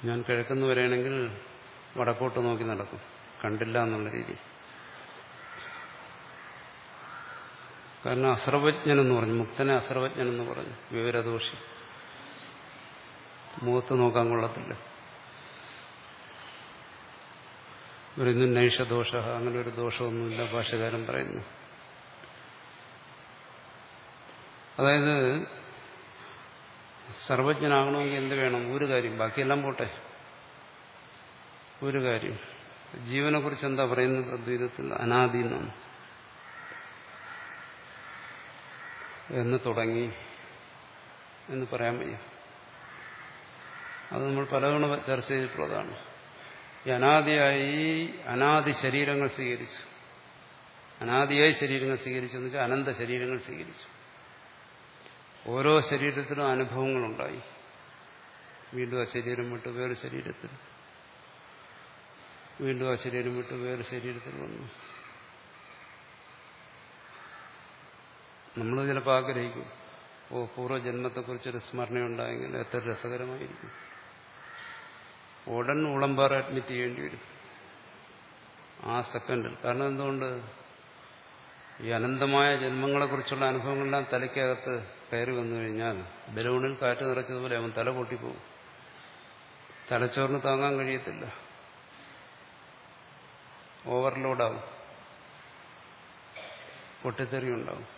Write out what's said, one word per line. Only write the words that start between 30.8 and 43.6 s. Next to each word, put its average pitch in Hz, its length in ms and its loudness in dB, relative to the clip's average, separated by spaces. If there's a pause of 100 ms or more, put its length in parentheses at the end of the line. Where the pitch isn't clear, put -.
ഒരു 139 200 2
കാര്യം. 113 320 2 (720)
ജീവനെക്കുറിച്ച് 143 580 2
എന്താ 135 200 4
പറയുന്നത് 127 480 4
അദ്വൈതത്തിൽ? 123 600 -2
അനാദി 120 440 6
എന്നാണ്. 117 340 0 (3500)
എന്ന് 123 360 2
തുടങ്ങി 117 400 2 (1400)
എന്ന് 131 240 -2
പറയാൻ 120 260 2
വയ്യ. 85 160 -4 (2000)